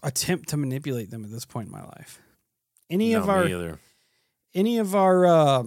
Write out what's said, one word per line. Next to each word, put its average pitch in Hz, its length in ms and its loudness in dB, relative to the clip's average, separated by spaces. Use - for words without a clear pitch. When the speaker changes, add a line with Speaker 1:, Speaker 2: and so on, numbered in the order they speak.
Speaker 1:
attempt - 480 -4
to 151 60 -4
manipulate 131 540 -6
them 110 140 -14
at 104 60 -14
this 117 140 -14
point 113 220 -12
in - 60 -16
my 50 100 -16
life. - 380 -20
Any 220 240 0
Speaker 2:
No, 220 80 2
Speaker 1:
of 190 80 -2
our, 190 160 2
Speaker 2:
me 90 100 -2
either. 85 240 -6
Speaker 1:
any 226 240 0
of 196 160 -4
our, 185 320 4
uh, 143 400 4